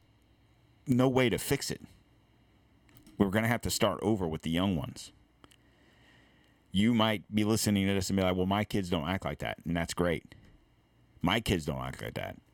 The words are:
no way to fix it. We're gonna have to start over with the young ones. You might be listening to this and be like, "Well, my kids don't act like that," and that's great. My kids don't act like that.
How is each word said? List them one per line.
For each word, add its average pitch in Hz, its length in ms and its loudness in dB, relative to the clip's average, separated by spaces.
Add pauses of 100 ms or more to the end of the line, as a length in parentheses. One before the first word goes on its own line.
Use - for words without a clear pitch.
(880)
no 127 200 4
way 127 220 4
to 92 80 0
fix - 340 -4
it. - 100 -10 (1400)
We're 101 120 4
gonna 110 180 0
have 117 140 0
to 87 80 -4
start - 320 0
over 95 260 0
with 80 140 -6
the 82 80 -4
young 90 260 2
ones. - 380 -8 (1600)
You 107 200 4
might 110 300 2 (100)
be 104 120 -2
listening 104 420 2
to 98 60 2
this 95 160 -2
and 98 80 0
be 95 60 2
like, 92 120 2
"Well, 92 100 0
my 101 200 0
kids 92 240 -4
don't 80 180 -2
act 92 160 -2
like 71 160 -6
that," 55 160 -6 (100)
and 85 120 -2
that's 82 160 -2
great. 87 420 -2 (840)
My 95 180 2
kids 90 260 0
don't 69 140 -4
act 64 220 -10
like 53 140 -8
that. 50 200 -8 (180)